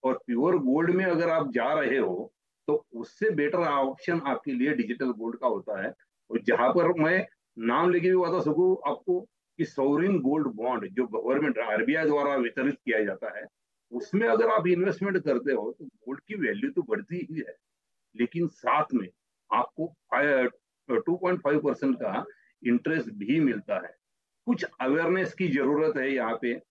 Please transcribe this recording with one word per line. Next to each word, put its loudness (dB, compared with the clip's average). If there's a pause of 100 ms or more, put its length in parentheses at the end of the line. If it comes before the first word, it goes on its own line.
और 0
pure 2
gold 2
में 2
अगर 2
आप 0
जा 0
रहे 2
हो, -2 (320)
तो 0
उससे -4
better 0
option 0
आपके -4
लिए 0
digital -2
गोल्ड -4
का -4
होता -2
है। -6 (360)
और -2
जहां 2
पर 2
मैं 2 (320)
नाम 2
लेके 2
भी 4
बता 2
सकूं 2
आपको -2 (380)
कि 0
sovereign 2
gold 0
bond -4
जो 0
government 0
आरबीआई 0
द्वारा 2
वितरित -2
किया 0
जाता -6
है, -12 (460)
उसमें 0
अगर 4
आप 2
investment 0
करते 0
हो, -4
तो -16
gold -12
की -12
वैल्यू -2
तो -2
बढ़ती -4
ही -10
है, -10 (640)
लेकिन -2
साथ 0 (100)
में 0 (460)
आपको -2
फ़ाइव, 0 (400)
टू 2
पॉइंट 0
फ़ाइव 2
परसेंट 0
का -4 (420)
interest 0
भी 0
मिलता 0
है। -16 (520)
कुछ 0 (160)
awareness 0
की 0
जरूरत 2
है -2
यहाँ -2
पे। -2